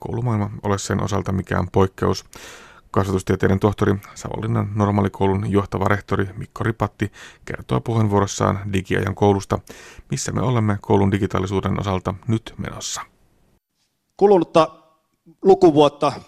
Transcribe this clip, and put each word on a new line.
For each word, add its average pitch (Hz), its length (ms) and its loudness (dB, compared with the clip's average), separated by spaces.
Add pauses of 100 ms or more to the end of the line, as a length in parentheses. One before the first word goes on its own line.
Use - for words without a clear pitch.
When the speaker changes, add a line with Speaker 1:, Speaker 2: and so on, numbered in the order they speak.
Speaker 1:
koulumaailma 110 500 -4 (120)
ole 101 160 0
sen 98 240 -4
osalta 98 300 -4
mikään 92 400 -2
poikkeus. 95 520 0 (680)
Kasvatustieteiden 95 680 0
tohtori, 101 340 2 (200)
Savonlinnan 110 600 -4
normaalikoulun 101 760 0
johtava 98 360 0
rehtori 98 480 -2
Mikko - 280 -10
Ripatti - 480 -4 (320)
kertoo - 360 -6
puheenvuorossaan 101 920 0
digiajan 95 420 -2
koulusta, 98 440 2 (520)
missä - 220 -6
me 135 100 -2
olemme 110 380 0
koulun 98 320 2
digitaalisuuden 95 680 -2
osalta 95 340 -4 (140)
nyt - 300 -4
menossa. - 420 -10 (1160)
Speaker 2:
Kulunutta 175 520 4 (760)
lukuvuotta 151 680 6 (160)